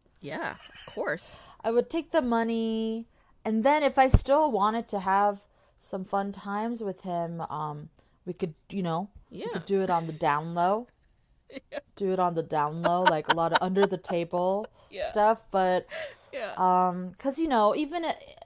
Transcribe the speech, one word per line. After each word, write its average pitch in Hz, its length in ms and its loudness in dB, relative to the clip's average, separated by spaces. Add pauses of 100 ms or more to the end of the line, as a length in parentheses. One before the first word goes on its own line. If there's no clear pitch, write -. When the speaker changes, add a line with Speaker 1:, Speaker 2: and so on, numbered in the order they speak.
(200)
Speaker 1:
Yeah, - 360 -8 (300)
of - 80 -20
course. - 460 -8 (220)
Speaker 2:
I 226 80 -2
would 240 200 0
take 330 200 -6
the 320 120 2
money, 226 840 -2 (380)
and 220 180 0
then 285 200 4
if 269 160 2
I 254 100 6
still 294 420 4
wanted 220 380 0
to 202 120 -4
have 202 400 2 (420)
some 190 220 -8
fun 202 280 -4
times 214 500 -6
with 190 200 -6
him, 170 400 -4
um, 151 480 -8 (340)
we 180 80 -6
could, 170 220 -6 (160)
you 190 120 -4
know, 175 260 -2 (220)
we 202 80 -16
Speaker 1:
Yeah. 269 140 -8
Speaker 2:
could 170 140 -8
do 196 160 2
it 185 80 0
on 170 160 0
the 160 60 -6
down 156 420 0
low. 190 380 0
Speaker 1:
<laughs> - 40 -20 (760)
Yeah. - 80 -10 (160)
Speaker 2:
Do 196 180 -2
it 185 60 0
on 180 160 2
the 160 80 0
down 156 400 -2
low, 175 200 2
like, 165 280 2
a 160 60 2
lot 165 160 2
of 160 80 4
under 190 260 4
the 190 120 -2
table 180 680 -2 (120)
Speaker 1:
<laughs> - 120 -20
Yeah. 196 200 -10
Speaker 2:
stuff. 214 320 4 (100)
But, 185 340 2 (460)
Speaker 1:
Yeah. 220 240 -8
Speaker 2:
um, 180 640 2
'cause, 269 200 -4
you 320 80 0
know, 220 300 4
even, 311 280 -4
uh, 302 100 -2 (320)